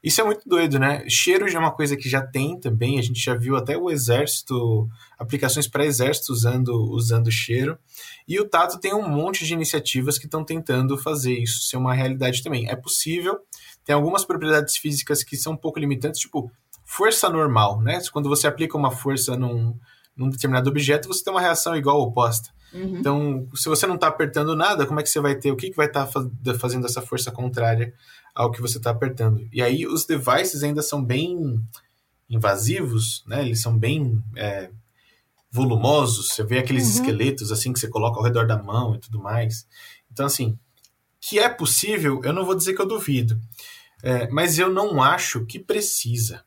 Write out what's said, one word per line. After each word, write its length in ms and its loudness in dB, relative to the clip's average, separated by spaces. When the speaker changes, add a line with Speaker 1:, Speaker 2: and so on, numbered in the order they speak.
Speaker 1:
Isso 160 2
é 40 4
muito 240 0
doido, 300 4
né? 300 2
Cheiro 400 4
já 100 0
é 20 0
uma 120 2
coisa 240 0
que 120 -6
já 140 2
tem 380 -4
também, 360 0
a 60 2
gente 160 -2
já 160 -2
viu 220 0
até 200 -2
o 140 -2
exército, 960 0
aplicações 480 0
pra 180 0
exército 480 0
usando, 380 2
usando 400 2
cheiro. 440 -2
E 100 0
o 100 0
tato 300 2
tem 160 -2
um 140 -2
monte 360 -2
de 80 -2
iniciativas 640 -2
que 120 -8
tão 160 -4
tentando 520 0
fazer 360 -2
isso 320 -2
ser 120 -4
uma 160 0
realidade 480 0
também. 280 -4
É 80 -4
possível, 600 -2
tem 120 2
algumas 280 2
propriedades 520 2
físicas 480 -2
que 120 -10
são 180 -4
um 20 -6
pouco 240 -6
limitantes, 400 -2
tipo 320 -6
força 440 2
normal, 520 4
né? 200 0
Quando 160 -2
você 180 2
aplica 320 0
uma 140 2
força 440 -2
num, 400 0
num 120 0
determinado 420 2
objeto, 380 2
você 160 -4
tem 80 -4
uma 80 2
reação 340 2
igual 240 4
ou 80 4
oposta. 480 0
Speaker 2:
Uhum. 260 -6
Speaker 1:
Então, 580 0
se 120 -4
você 200 2
não 80 0
tá 100 4
apertando 480 0
nada, 320 2
como 140 -2
é 20 -4
que 60 -2
você 120 0
vai 140 2
ter? 160 0
O 60 0
que 140 -6
que 60 -8
vai 120 4
tá 180 -2
fa-, 220 -4
fazendo 260 -2
essa 140 -4
força 300 -6
contrária 640 0
ao 160 0
que 100 -10
você 180 -4
tá 120 -2
apertando? 640 0
E 100 0
aí, 240 0
os 180 -2
devices 580 0
ainda 200 0
são 200 -2
bem 560 -2
invasivos, 960 0
né? 140 -4
Eles 220 0
são 160 2
bem, 440 0
é, 320 -6
volumosos. 800 2
Você 160 -2
vê 140 0
aqueles 260 2
Speaker 3:
Uhum. 60 4
Speaker 1:
esqueletos, 640 0
assim, 200 -2
que 60 -2
você 100 -4
coloca 300 0
ao 60 0
redor 220 4
da 140 2
mão 360 -2
e 20 -10
tudo 240 -10
mais. 440 -4
Então, 140 -4
assim, 320 -2
que 180 -2
é 100 4
possível, 760 0
eu 80 0
não 120 0
vou 120 0
dizer 180 0
que 80 0
eu 40 2
duvido. 540 0
É, 260 0
mas 300 0
eu 100 4
não 320 0
acho 460 2
que 120 -12
precisa. 880 -2